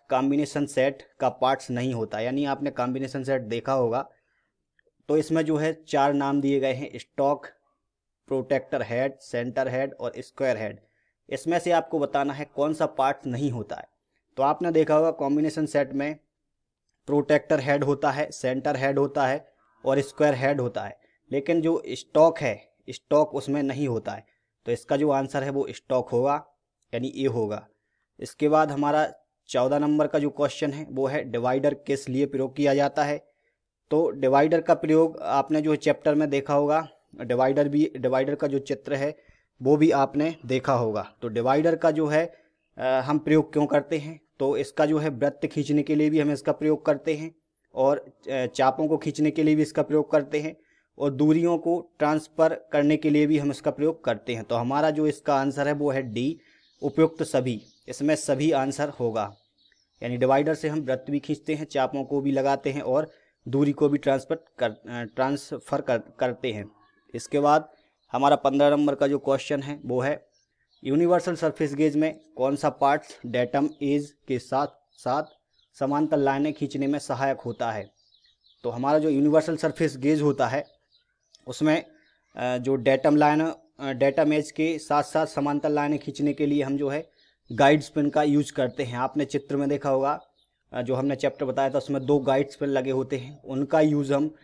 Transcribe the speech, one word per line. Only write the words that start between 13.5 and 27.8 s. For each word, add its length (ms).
होता 240
है। 140
तो 60
आपने 280
देखा 240
होगा 160
कॉम्बिनेशन 540
सेट 280
में 260
प्रोटेक्टर 540
हेड 240
होता 280
है, 200
सेंटर 440
हेड 240
होता 280
है 260
और 160
स्क्वायर 320
हेड 280
होता 220
है, 160
लेकिन 300
जो 260
स्टॉक 520
है, 300
स्टॉक 460
उसमें 280
नहीं 240
होता 240
है। 140
तो 60
इसका 260
जो 120
आंसर 340
है 60
वो 200
स्टॉक 400
होगा, 360
यानी 220
ए 100
होगा। 420